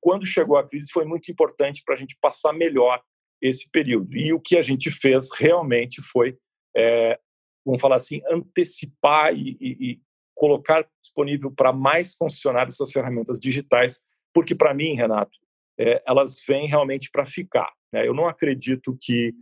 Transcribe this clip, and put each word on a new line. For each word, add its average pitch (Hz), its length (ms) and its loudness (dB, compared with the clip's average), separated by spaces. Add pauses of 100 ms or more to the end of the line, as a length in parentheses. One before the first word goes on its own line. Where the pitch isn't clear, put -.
quando 190 260 0
chegou 170 300 2
a 139 100 2
crise, 147 240 -12
foi 160 140 -2
muito 165 260 -8
importante 143 540 -2
pra 139 100 -2
gente 131 260 -12
passar 151 320 0
melhor 131 480 2 (400)
esse 131 300 -4
período. 123 460 -2
E 156 160 -2
o 165 80 -2
que - 160 0
a 165 60 4
gente 131 280 -2
fez 131 400 0
realmente 135 720 0
foi, 127 340 -2 (400)
é, 117 400 2 (480)
vamos 127 160 -2
falar 135 140 4
assim, 143 340 -4
antecipar 156 1040 0
e, 135 280 -8
e, 127 300 -8
e 120 100 -12 (340)
colocar 151 500 2 (160)
disponível 143 520 -6
pra 131 200 2
mais 147 440 0
concessionários 127 580 -2
essas 139 160 -6
ferramentas 123 480 -4
digitais, 127 640 0 (340)
porque 170 220 2
pra 151 180 4
mim, 151 200 -2
Renato, 110 440 0 (400)
é, 117 260 2
elas 135 400 2
vêm 139 220 0
realmente 139 460 -2
pra 143 120 -2
ficar, 139 480 -4 (200)
né? 113 120 0
Eu 120 80 0
não 156 140 0
acredito 131 760 -4
que, 120 420 -2